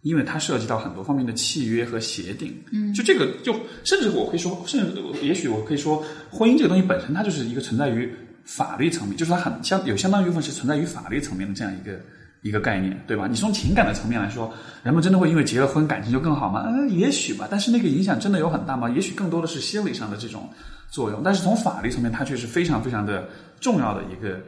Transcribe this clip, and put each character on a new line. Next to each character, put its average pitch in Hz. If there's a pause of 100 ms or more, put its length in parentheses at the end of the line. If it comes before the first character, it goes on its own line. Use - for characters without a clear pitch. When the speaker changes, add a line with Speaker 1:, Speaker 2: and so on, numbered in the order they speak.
Speaker 1:
因 160
为 139
它 -
涉 151
及 110
到 113
很 98
多 95
方 139
面 131
的 113
契 123
约 113
和 120
协 95
定。 127 (200)
Speaker 2:
嗯。 208
Speaker 1:
就 220
这 226
个， 139 (160)
就 233 (300)
甚 392
至 220
我 -
可 170
以 -
说， 185
甚 269
至 175 (200)
也 151
许 -
我 107
可 151
以 -
说， 151 (280)
婚 226
姻 269
这 311
个 185
东 185
西 185
本 -
身 135
它 190
就 208
是 147
一 117
个 135
存 117
在 143
于 120 (320)
法 -
律 156
层 -
面， 98
就 165
是 165
它 175
很 - (100)
相-， 190
有 104
相 185
当 202
一 180
部 175
分 165
是 147
存 -
在 147
于 147
法 -
律 127
层 101
面 98
的 101
这 120
样 95
一 95
个， 95 (440)
一 104
个 107
概 104
念， 95
对 110
吧？ 98
你 117
从 208
情 -
感 214
的 -
层 107
面 117
来 101
说， 113 (300)
人 120
们 160
真 185
的 190
会 175
因 165
为 151
结 117
了 139
婚 151
感 113
情 107
就 127
更 156
好 117
吗？ 104
呃， 262
也 202
许 -
吧， -
但 202
是 233
那 240
个 190
影 143
响 180
真 202
的 185
有 160
很 156
大 135
吗？ 120
也 135
许 190
更 190
多 170
的 165
是 151
心 208
理 127
上 107
的 104
这 113
种 110 (420)
作 113
用， 104
但 190
是 185
从 196
法 -
律 117
层 123
面， 120
它 131
却 139
是 120
非 170
常 131
非 127
常 107
的 98 (320)
重 233
要 110
的 92
一 92
个 95